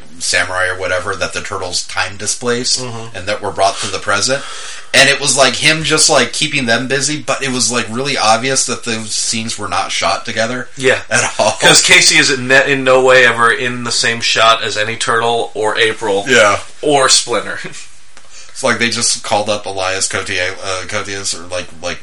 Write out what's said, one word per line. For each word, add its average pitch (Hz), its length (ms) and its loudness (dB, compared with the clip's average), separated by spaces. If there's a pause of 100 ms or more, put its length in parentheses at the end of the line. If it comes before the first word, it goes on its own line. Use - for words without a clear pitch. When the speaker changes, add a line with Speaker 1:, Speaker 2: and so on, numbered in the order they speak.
(200)
Speaker 1:
samurai 92 480 0
or 92 100 -4
whatever 92 380 -2
that 87 180 -4
the 90 80 -4
Turtles 92 440 -6
time 95 300 -6
displaced 120 640 -2
Speaker 2:
Mm-hmm. 113 360 -10
Speaker 1:
and 92 100 -8
that 104 160 -4
were 98 80 -4
brought 98 280 2
to 110 100 -6
the 98 100 0
present. 104 440 0 (520)
And 139 160 6
it 135 100 0
was, 135 160 0
like, 127 200 4
him 156 260 2
just, 147 260 2
like, 131 240 2
keeping 147 340 -2
them 117 220 2
busy, 139 320 -2
but 131 220 -4
it 135 80 -2
was, 123 200 0
like, 117 200 -2
really 131 260 -2
obvious 117 500 2
that 120 180 -6
those 110 260 -4
scenes 113 480 -4
were 101 100 -6
not 90 240 -2
shot 90 320 -2
together 117 520 -4
Speaker 2:
Yeah. 127 340 2
Speaker 1:
at 120 280 0
all. - 220 2
Speaker 2:
'Cause 160 220 4
Casey 180 360 4
is 139 120 4
in, 123 180 -2
ne-, 135 240 4
in 135 120 0
no 131 180 6
way 127 240 8
ever 117 260 4
in 123 320 -4
the 113 80 -4
same 117 300 0
shot 113 400 4
as 107 160 -2
any 113 180 -2
Turtle 117 580 0
or 107 220 0
April 110 520 0
Speaker 1:
Yeah. 107 320 6 (200)
Speaker 2:
or 147 300 4
Splinter. 101 540 0
<laughs> 165 40 -10 (800)
Speaker 1:
It's - 160 -8
like 117 140 2
they 117 100 2
just 117 340 -2
called 107 280 0
up 104 160 -4
Elias 95 420 -4
Koteas, 95 560 -4
uh, 92 220 -6
Koteas, 98 520 -6
or, 85 100 -12
like, 90 200 -8 (140)
like, 87 200 -6